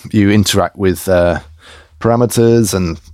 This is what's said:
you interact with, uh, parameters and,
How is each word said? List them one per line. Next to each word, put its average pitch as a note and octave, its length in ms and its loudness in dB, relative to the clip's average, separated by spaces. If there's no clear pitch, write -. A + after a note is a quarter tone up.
you G2+ 200 2
interact G2 460 0
with, F#2+ 320 -4
uh, F2 300 2
parameters A#2 760 0
and, E2+ 260 -4